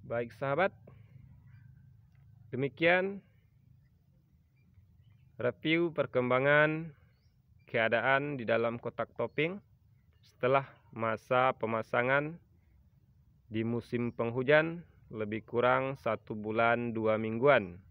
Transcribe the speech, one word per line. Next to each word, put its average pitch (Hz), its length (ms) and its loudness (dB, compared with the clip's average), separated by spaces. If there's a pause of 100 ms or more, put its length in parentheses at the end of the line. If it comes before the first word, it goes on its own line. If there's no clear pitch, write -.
Baik 120 340 -8
sahabat, 147 400 -2 (1800)
demikian 175 720 0 (2250)
review 156 560 0
perkembangan 147 960 2 (720)
keadaan 131 720 0
di 120 80 -8
dalam 117 320 0
kotak 117 400 -8
topping 151 400 -4 (640)
setelah 131 480 0 (240)
masa 120 640 0
pemasangan 123 800 -2 (1120)
di 110 160 -4
musim 117 480 -4
penghujan 147 720 0 (240)
lebih 107 400 -6
kurang 131 480 2
satu 110 400 -6
bulan 117 560 0
dua 110 240 0
mingguan. 113 640 0 (100)